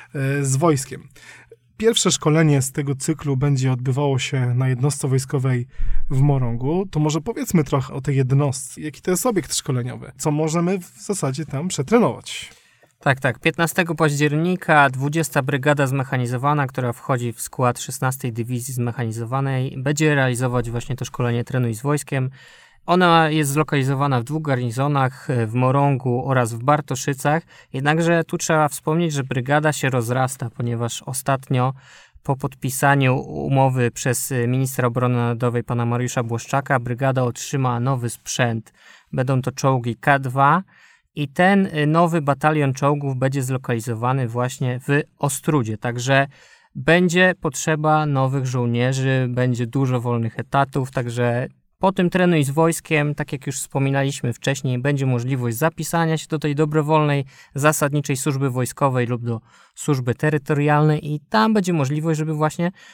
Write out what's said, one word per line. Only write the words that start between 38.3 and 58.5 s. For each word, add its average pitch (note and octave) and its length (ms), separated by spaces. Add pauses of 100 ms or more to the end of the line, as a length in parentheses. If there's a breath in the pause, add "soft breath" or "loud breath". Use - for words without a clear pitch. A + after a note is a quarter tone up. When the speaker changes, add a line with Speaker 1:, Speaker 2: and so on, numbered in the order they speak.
Speaker 2:
Będą C3+ 280
to C3 100
czołgi B2 440
K C#3+ 240
dwa C#3 440 (520 soft breath)
i D3 120
ten, F#3+ 440
e, D3+ 140
nowy E3 360
batalion C#3+ 520
czołgów C#3 440
będzie C3+ 260
zlokalizowany B2 840
właśnie B2 520
w C#3+ 220 (180)
Ostrudzie. C#3 580
Także B2+ 500 (480 soft breath)
będzie F3 680
potrzeba D#3 640
nowych C3+ 400
żołnierzy, B2+ 840
będzie B2 380
dużo B2+ 340
wolnych A#2 380
etatów, C3+ 520
także A#2+ 560 (320)
po G3 120
tym F3+ 180
Trenuj F3 340
z C3+ 60
wojskiem, D3+ 640
tak - 160
jak C#3 160
już C3+ 100
wspominaliśmy C#3 760
wcześniej, C3+ 460
będzie C#3 260
możliwość B2 520
zapisania D#3+ 600
się - 100
do D#3 120
tej D3+ 160
dobrowolnej, D3+ 680 (300 loud breath)
zasadniczej D3 600
służby C3+ 320
wojskowej B2 580